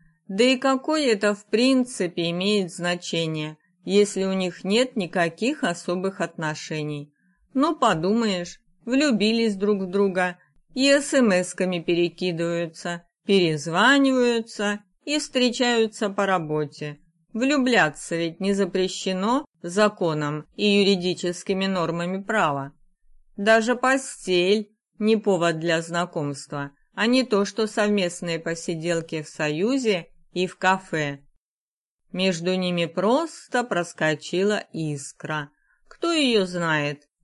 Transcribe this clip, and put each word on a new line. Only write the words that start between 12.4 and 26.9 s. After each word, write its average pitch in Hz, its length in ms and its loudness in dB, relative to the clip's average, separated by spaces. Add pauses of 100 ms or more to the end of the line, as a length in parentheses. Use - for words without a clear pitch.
перезваниваются 214 1600 2 (240)
и 294 140 -2
встречаются 240 920 0
по 202 160 -2
работе. 151 720 -2 (340)
Влюбляться 240 840 2
ведь 165 240 -4
не 196 120 0
запрещено 190 920 -2 (180)
законом 170 840 0 (100)
и 208 100 0
юридическими 190 1000 2
нормами 175 560 -2
права. 151 500 -2 (640)
Даже 220 400 4
постель 214 960 2 (280)
не 214 200 4
повод 170 400 2
для 165 240 0
знакомства, 151 880 -6 (240)